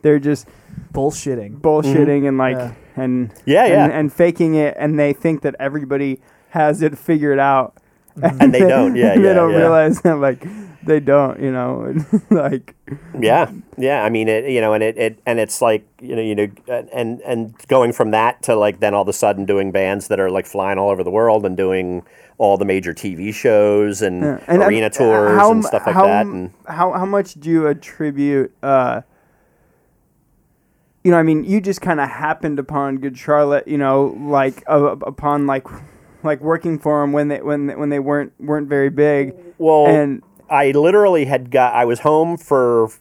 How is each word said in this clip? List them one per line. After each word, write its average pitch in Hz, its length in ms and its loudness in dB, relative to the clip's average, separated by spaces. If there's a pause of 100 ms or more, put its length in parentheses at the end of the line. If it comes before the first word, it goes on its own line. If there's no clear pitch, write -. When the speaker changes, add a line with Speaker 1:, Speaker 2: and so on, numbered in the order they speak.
Speaker 1:
they're 151 200 4
just 143 260 -4 (480)
Speaker 2:
Bullshitting. 131 640 -6
Speaker 1:
bullshitting 151 460 2 (140)
Speaker 3:
Mm-hmm. 139 60 0
Speaker 1:
and, 135 120 -2
like, 131 180 0
Speaker 2:
Yeah. 120 160 -8 (240)
Speaker 1:
and, 127 340 -4 (140)
Speaker 3:
Yeah, 170 200 4
Speaker 1:
and, 202 80 4 (200)
Speaker 3:
yeah. - 60 -4
Speaker 1:
and 151 120 -2
faking 170 440 0
it, 151 240 0
and 151 200 -2
they 147 140 2
think 156 300 -2
that 139 180 -4
everybody 139 600 -4 (300)
has 151 300 0
it 151 160 -2
figured 147 420 0
out. 135 360 2 (440)
Speaker 2:
Mm-hmm. 143 220 0
Speaker 3:
And - 140 6
they 127 60 4
Speaker 1:
<laughs> 185 60 6
Speaker 3:
don't. - 300 4
Yeah, - 200 4
Speaker 1:
They 196 80 6
Speaker 3:
yeah, 190 100 4
Speaker 1:
don't 170 180 4
Speaker 3:
yeah. 165 60 4
Speaker 1:
realize 165 420 4
that, 165 160 2
like, 139 300 -2 (360)
they 160 180 2
don't, 139 380 2
you 135 140 -4
know? 127 420 -6 (180)
<laughs> - 180 0
Like 139 440 -2 (440)
Speaker 3:
Yeah, 123 320 2 (260)
yeah. 131 260 -2
I 107 60 0
mean, 110 200 0
it, 113 220 -2
you 123 120 0
know, 107 100 2
and 107 100 0
it, 110 140 -2
it, 113 300 -4
and 117 120 -2
it's 107 220 -4
like, 110 240 0 (160)
you 127 160 -10
know, 110 60 -4
you 110 120 -4
know, 104 140 -2 (440)
and, 120 280 -6
and 117 340 -8 (140)
going 123 240 2
from 110 200 -2
that 110 320 0
to, 117 120 0
like, 104 240 0
then 104 140 0
all 101 80 2
of 95 60 -2
a 101 40 -4
sudden 98 320 -2
doing 98 280 -2
bands 95 360 -4
that 101 100 -2
are, 95 120 0
like, 95 160 -4
flying 98 320 -4
all 98 120 0
over 92 140 -2
the 87 60 -6
world 110 340 2
and 92 120 -2
doing 92 460 -2 (360)
all 101 180 2
the 98 80 -2
major 95 300 -4
T 95 200 -10
V 92 180 -8
shows 104 680 2
and 92 220 -2
Speaker 1:
Yeah. 147 160 -4 (100)
And, 175 140 4
Speaker 3:
arena 214 240 2
Speaker 1:
um, 214 60 -2
Speaker 3:
tours 214 440 2
Speaker 1:
how 208 140 6
Speaker 3:
and 226 80 2
Speaker 1:
m-, 214 40 -2
Speaker 3:
stuff - 240 -2
like - 80 0
Speaker 1:
how 190 120 4
Speaker 3:
that. 196 160 2
Speaker 1:
m-, 202 120 -6
Speaker 3:
And 185 160 -8 (160)
Speaker 1:
how, 175 260 -4
how 185 120 -4
much 196 300 -4
do 151 160 -8
you 160 160 0
attribute, 143 840 -4 (120)
uh, 127 400 0 (2000)
you 180 60 4
know, 175 80 4
I 165 40 4
mean, 156 220 0
you 196 160 0
just 190 200 -6
kinda 156 260 -2
happened 147 520 -6
upon 139 400 -6
Good 135 180 -10
Charlotte, 147 500 0
you 147 120 -4
know, 135 400 0
like, 139 500 -2
uh, 147 340 2
upon, 143 440 -4
like, 135 200 -4 (560)
like, 151 180 -4
working 165 380 -4
for 151 240 -2
'em 143 100 -2
when 147 160 -2
they, 143 120 -6
when, 143 280 -4 (100)
when 147 100 -6
they 143 100 -4
weren't, 147 400 -4
weren't 147 300 -6
very 139 220 0
big. 143 440 0 (240)
Speaker 3:
Well, 156 280 4
Speaker 1:
And 147 360 2 (280)
Speaker 3:
I 143 220 2
literally 175 520 4
had 127 260 -4
got, 123 240 2
I 120 120 2
was 120 140 -2
home 160 360 0
for 120 540 0 (100)